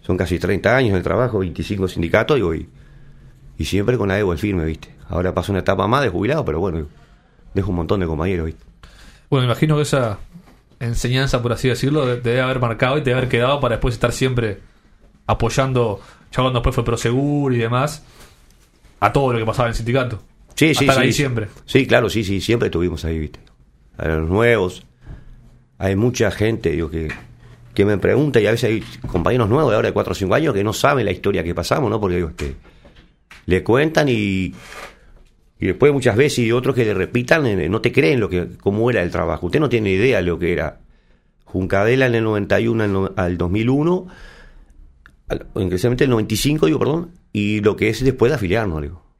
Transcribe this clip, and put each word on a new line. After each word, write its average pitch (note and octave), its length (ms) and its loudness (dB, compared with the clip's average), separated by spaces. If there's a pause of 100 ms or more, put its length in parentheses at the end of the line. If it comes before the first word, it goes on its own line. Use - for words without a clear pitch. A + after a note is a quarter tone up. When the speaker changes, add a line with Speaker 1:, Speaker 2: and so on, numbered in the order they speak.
Speaker 1:
son F#2 140 -2
casi F2+ 220 -2
treinta F#2+ 380 0
años A#2 180 2
de F2 80 0
trabajo, A2 380 0
veinticinco F#2+ 480 -4
sindicatos, G#2 480 0
digo, F2 180 0
y, E2 140 -8 (880)
y D#2+ 60 -4
siempre G#2 340 0
con G2+ 100 0
la F#2+ 60 0
aebu G2+ 160 2
al E2+ 80 -2
firme, G2 260 0
¿viste? D#2+ 300 -6 (140)
Ahora F2 260 -2
pasa F2+ 160 -2
una G2 80 0
etapa F#2+ 300 0
más C3+ 160 2
de A2 60 0
jubilado, A2 340 -2
pero D#2 160 -2
bueno, E2 260 -4 (680)
dejo F#2+ 180 -2
un F2+ 60 -2
montón E2+ 220 0
de F2+ 80 -2
compañeros, D#2+ 400 -2
¿viste? - 180 -10 (640)
Speaker 2:
Bueno, B2+ 180 2
imagino D3+ 280 2
que D3 80 2
esa B2 380 0 (580)
enseñanza, B2+ 640 0
por A#2+ 100 0
así B2+ 160 0
decirlo, C3 380 0
de-, B2 120 -2
te A#2+ 120 -4
debe B2+ 120 2
haber B2+ 180 -2
marcado B2 380 0
y - 20 0
te B2+ 100 0
debe B2+ 80 2
haber B2+ 100 -2
quedado B2+ 300 2
para B2 160 0
después A#2+ 200 0
estar A#2 180 0
siempre A#2+ 480 -2 (680)
apoyando, A#2 760 0 (300)
ya B2+ 120 -2
cuando B2+ 180 0
después B2+ 140 0
fue A#2 100 0
Prosegur C3+ 680 0
y A#2+ 60 2
demás, B2 460 -2 (960)
a G#2+ 120 2
todo C3+ 200 2
lo A#2 80 0
que A2+ 40 -2
pasaba A#2 240 0
en - 20 -2
el A2 60 -4
sindicato. A#2 460 -2 (340)
Speaker 1:
Sí, D#3 140 4
Speaker 2:
A C#3 40 4
Speaker 1:
sí, - 100 2
Speaker 2:
estar C3+ 120 4
Speaker 1:
sí. B2+ 60 2
Speaker 2:
ahí A#2+ 100 2
siempre. A#2 360 -2 (160)
Speaker 1:
Sí, C3+ 220 2
claro, A#2 240 4
sí, A2 120 -2
sí, F#2+ 180 -2
siempre A2 260 0
estuvimos E2+ 380 -2
ahí, E2 140 -2
¿viste? D2+ 220 -8 (560)
A - 120 -4
los D#2+ 200 0
nuevos, G2+ 560 2 (920)
hay G2 180 0
mucha A#2 340 2
gente, A2 420 -2
digo, D#2 180 -4
que, D#2+ 180 -6 (640)
que G2 140 2
me G#2 100 2
pregunta, A#2 440 2
y G2+ 60 2
a G#2 40 4
veces A#2 200 0
hay - 380 -6
compañeros G#2 400 2
nuevos C3+ 220 4
de G#2+ 60 4
ahora A2+ 120 2
de F#2+ 60 -2
cuatro - 180 0
o - 20 -2
cinco G2 200 0
años D3 180 2
que G2+ 120 0
no G#2+ 100 0
saben C3 320 2
la F#2 60 -2
historia F2+ 300 -2
que E2+ 120 -4
pasamos, A#2 340 0
¿no? A2 100 0
Porque, F#2 180 0
digo, E2+ 120 -2
este, C#2 280 -8 (880)
le F2+ 160 2
cuentan D3+ 480 2
y, G2 420 0 (1080)
y F#2+ 80 -2
después C3+ 260 4
muchas B2 240 2
veces C3 240 2
y A2+ 120 2
otros B2+ 220 0
que B2 100 2
le G#2 80 0
repitan, A#2+ 540 0
eh, F#2 220 0
no A2 120 0
te - 120 0
creen C#3 280 2
lo F#2+ 80 -2
que, F2 200 -2 (120)
cómo G#2+ 300 0
era G#2+ 120 2
el F2 80 -2
trabajo. E2 360 -4
Usted C3+ 140 0
no D3 100 2
tiene G#2+ 220 2
idea G#2 260 2
de F#2 60 0
lo E2+ 140 -2
que F2 140 -2
era D2+ 280 -4 (640)
Juncadela G2+ 600 0
en A#2 100 0
el A2+ 80 0
noventa G#2 360 0
y A2+ 80 0
uno A2+ 160 0
al G2+ 80 0
no-, F#2+ 240 0
al F2+ 220 -2
dos F2 120 0
mil A2 200 0
uno, F3 380 0 (1200)
al, - 260 -6
especialmente G2 500 0
el C3 60 2
noventa A2+ 240 0
y - 20 -2
cinco, D3 300 2
digo, D3+ 120 2
perdón, D3 340 0 (200)
y G#2 280 0
lo G2+ 160 2
que G2+ 120 2
es A2+ 160 -2
después B2+ 260 4
de D3+ 60 0
afiliarnos, F#2+ 460 -2
digo. D#2 280 -12 (100)